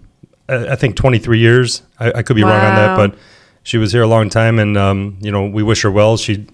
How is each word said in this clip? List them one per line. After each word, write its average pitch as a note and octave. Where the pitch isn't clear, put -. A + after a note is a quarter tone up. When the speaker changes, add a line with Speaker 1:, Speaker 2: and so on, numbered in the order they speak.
Speaker 1:
I, A#2+
I C3+
think C3
twenty-three A#2
years. A#2
I, A#2
I -
could B2
be G#2+
wrong G#2+
on G#2
that, G#2+
Speaker 2:
Wow. G2+
Speaker 1:
but G2
she -
was G#2+
here A#2+
a A2
long A2
time, A2+
and, G#2
um, G2
you G#2
know, G2+
we G#2
wish G#2+
her G#2+
well. G#2+
She G#2+